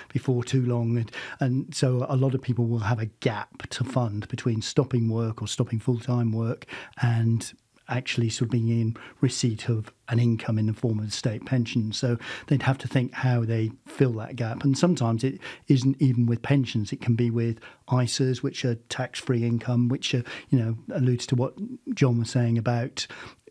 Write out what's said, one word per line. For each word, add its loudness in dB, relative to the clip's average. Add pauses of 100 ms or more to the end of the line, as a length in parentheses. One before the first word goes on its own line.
(140)
before 0
too 0
long. 0
And, -4 (280)
and -2
so 2
a -2
lot 2
of -2
people 0
will 0
have 0
a -4
gap -6
to -4
fund -2
between -2
stopping 0
work -2
or -6
stopping -2
full-time 0
work -4 (340)
and 2 (360)
actually -2
sort -2
of -4
being 2
in 0 (240)
receipt 0
of -2 (160)
an 2
income 2
in 2
the 2
form -2
of -4
a -6
state -4
pension. 0
So 0 (300)
they'd 2
have 2
to -8
think 0
how 2
they 0 (160)
fill 2
that -8
gap. -4
And 4
sometimes 4
it 0 (280)
isn't 6
even 4
with 2
pensions. 0
It -8
can 2
be 2
with 0 (300)
isas, 2
which -4
are 2 (160)
tax-free -2
income, 2
which -2
are, 0 (260)
you 4
know, 0 (180)
alludes 2
to 2
what 0 (400)
John 2
was -2
saying 2
about -2 (460)